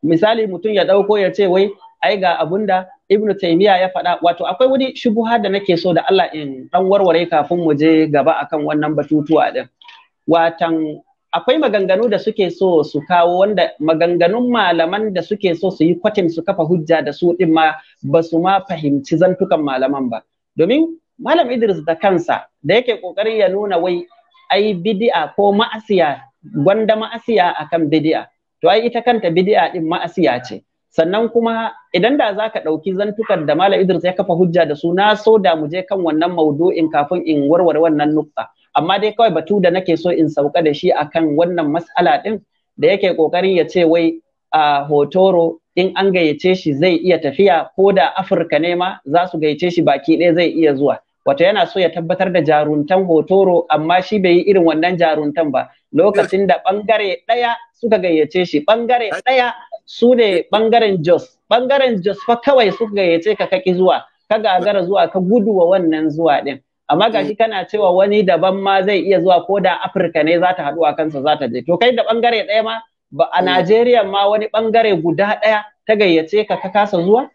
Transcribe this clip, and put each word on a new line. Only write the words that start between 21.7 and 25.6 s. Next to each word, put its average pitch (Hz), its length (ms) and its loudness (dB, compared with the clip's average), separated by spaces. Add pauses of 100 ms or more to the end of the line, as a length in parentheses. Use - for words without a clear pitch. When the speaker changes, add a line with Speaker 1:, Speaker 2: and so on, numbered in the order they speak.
Speaker 1:
da 165 100 -2
kansa 170 480 -2 (200)
da 160 120 2
yake 240 260 0
ƙoƙarin 208 380 -4
ya 196 80 2
nuna 196 320 -2
wai 175 240 -2 (480)
ai 202 220 0
bid'a 185 640 -2
ko 202 200 2
ma'asiya, 196 640 -2 (240)